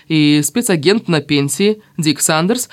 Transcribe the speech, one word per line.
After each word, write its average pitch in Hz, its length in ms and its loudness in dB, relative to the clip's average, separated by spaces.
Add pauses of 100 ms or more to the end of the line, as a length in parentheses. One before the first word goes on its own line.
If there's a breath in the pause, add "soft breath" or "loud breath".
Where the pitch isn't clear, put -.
и 147 360 2
спецагент 196 640 0
на 160 140 0
пенсии 147 640 -2 (120)
Дик 156 260 -2
Сандерс 175 520 -2